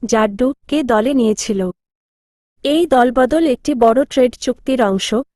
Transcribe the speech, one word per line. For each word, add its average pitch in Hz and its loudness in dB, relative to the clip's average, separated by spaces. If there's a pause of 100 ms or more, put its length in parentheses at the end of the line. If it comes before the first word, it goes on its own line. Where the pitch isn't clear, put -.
জাড্ডুকে 226 -2
দলে 240 0
নিয়েছিল। 214 -2 (1000)
এই 302 0
দলবদল 254 2
একটি 269 -2
বড় 233 4
ট্রেড 247 0
চুক্তির 254 -4
অংশ, 190 -2 (280)